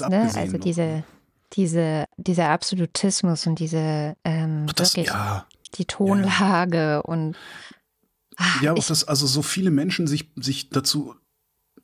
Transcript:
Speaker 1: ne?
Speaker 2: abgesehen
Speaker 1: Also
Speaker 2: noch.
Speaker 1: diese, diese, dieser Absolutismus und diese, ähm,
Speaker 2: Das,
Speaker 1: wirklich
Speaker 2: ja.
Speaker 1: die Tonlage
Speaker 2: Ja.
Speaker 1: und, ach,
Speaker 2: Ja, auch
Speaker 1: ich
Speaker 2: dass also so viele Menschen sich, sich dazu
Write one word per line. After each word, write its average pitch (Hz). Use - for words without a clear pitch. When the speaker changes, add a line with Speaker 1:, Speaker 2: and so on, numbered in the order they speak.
Speaker 1:
ne? 185
Speaker 2:
abgesehen 226
Speaker 1:
Also 185
Speaker 2:
noch. -
Speaker 1:
diese, 160
diese, 160
dieser 170
Absolutismus 175
und 160
diese, 156
ähm, 160
Speaker 2:
Das, 180
Speaker 1:
wirklich 165
Speaker 2:
ja. 101
Speaker 1:
die 185
Tonlage 190
Speaker 2:
Ja. 151
Speaker 1:
und, 160
ach, 175
Speaker 2:
Ja, 151
auch 170
Speaker 1:
ich -
Speaker 2:
dass 156
also 143
so 143
viele 185
Menschen 165
sich, 151
sich 131
dazu 135